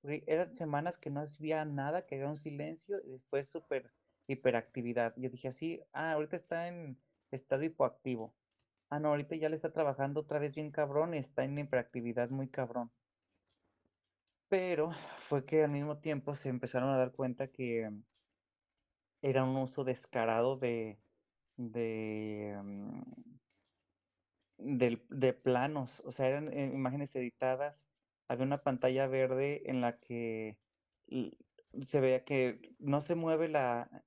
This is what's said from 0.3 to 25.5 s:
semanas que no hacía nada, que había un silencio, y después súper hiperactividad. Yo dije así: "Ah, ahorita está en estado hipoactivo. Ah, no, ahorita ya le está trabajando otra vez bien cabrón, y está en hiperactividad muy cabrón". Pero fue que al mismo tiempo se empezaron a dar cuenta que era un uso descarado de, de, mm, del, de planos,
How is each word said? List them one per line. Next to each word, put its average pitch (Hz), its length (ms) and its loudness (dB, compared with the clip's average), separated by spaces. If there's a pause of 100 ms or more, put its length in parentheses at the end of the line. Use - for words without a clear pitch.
semanas 160 460 -2
que - 120 -8
no 143 120 -4
hacía 156 440 -2
nada, 147 400 -2
que 139 100 -6
había 139 140 -2
un 151 80 -4
silencio, 156 680 -6
y - 80 -14
después 139 380 -4
súper 135 420 -6 (360)
hiperactividad. 120 880 0
Yo 127 120 -4
dije 131 200 -8
así: 160 320 -6 (120)
"Ah, 160 200 -2
ahorita 151 240 -2
está 170 300 -6
en 165 320 -10 (320)
estado 135 320 -2
hipoactivo. 123 720 -2 (540)
Ah, 147 100 -2
no, 151 100 2
ahorita 147 280 0
ya 156 120 2
le 156 60 0
está 156 180 -4
trabajando 143 480 0
otra 151 180 -2
vez 143 160 -2
bien 151 160 -6
cabrón, 151 440 0
y - 20 0
está 131 280 -2
en 139 140 -2
hiperactividad 120 720 0
muy 135 180 -2
cabrón". 120 420 -4 (1600)
Pero 175 420 2 (260)
fue 139 280 0
que 156 180 6
al 147 80 4
mismo 147 280 -2
tiempo 147 360 -2
se 139 140 -4
empezaron 127 400 0
a 135 80 4
dar 127 140 4
cuenta 131 360 -2
que 117 420 -2 (1300)
era 135 220 4
un 131 140 2
uso 131 260 -2
descarado 120 720 2
de, 117 420 -2 (580)
de, 107 1080 -4
mm, 101 380 -10 (1600)
del, 120 520 2
de 131 240 4
planos, 131 720 0